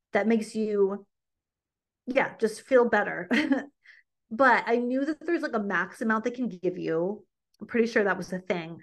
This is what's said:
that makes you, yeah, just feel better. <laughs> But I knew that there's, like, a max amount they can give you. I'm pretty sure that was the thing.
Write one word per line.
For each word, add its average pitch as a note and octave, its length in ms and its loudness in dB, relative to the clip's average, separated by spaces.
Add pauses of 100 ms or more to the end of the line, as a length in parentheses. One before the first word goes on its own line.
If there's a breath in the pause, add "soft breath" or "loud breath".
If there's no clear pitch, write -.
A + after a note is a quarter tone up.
(140)
that G3+ 140 2
makes A3 280 0
you, G3+ 500 0 (1000)
yeah, B3 340 0
just G#3+ 220 -2
feel B3 280 6
better. F3+ 420 -2
<laughs> C4+ 360 2 (600 soft breath)
But A3+ 380 4
I A#3+ 80 2
knew B3 300 0
that D#4 200 -6
there's, E4+ 160 0
like, C4 120 -6
a A3+ 60 0
max F#3 420 -4
amount A3 240 0
they B3 60 -2
can A#3+ 180 -6
give F3+ 280 -4
you. E3+ 460 -2 (380)
I'm - 60 -14
pretty A3+ 200 0
sure A3+ 160 2
that F#3 140 0
was F3+ 100 -8
the F#3 120 -6
thing. E3+ 440 -6